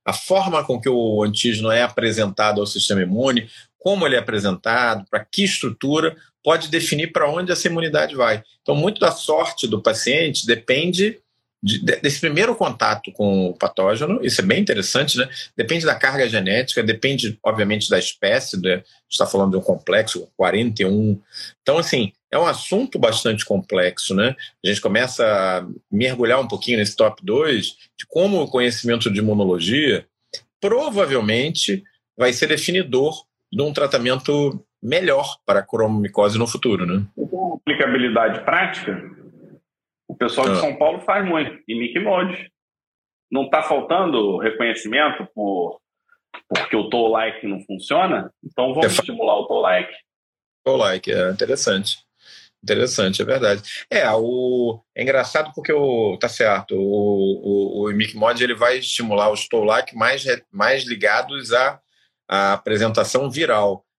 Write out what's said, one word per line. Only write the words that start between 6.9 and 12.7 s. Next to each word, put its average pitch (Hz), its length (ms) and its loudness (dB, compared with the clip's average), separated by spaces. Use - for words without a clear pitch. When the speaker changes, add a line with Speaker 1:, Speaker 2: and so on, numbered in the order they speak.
Speaker 1:
pra 151 180 2
onde 180 220 -2
essa 170 160 0
imunidade 151 480 0
vai. 113 260 2
Então, 143 140 0
muito 175 240 0
da 170 120 4
sorte - 560 -2
do 107 140 -2
paciente 135 640 0
depende 170 720 0
de, 101 220 -2
de, - 140 2
desse 143 240 -2
primeiro 170 340 0
contato 110 560 -2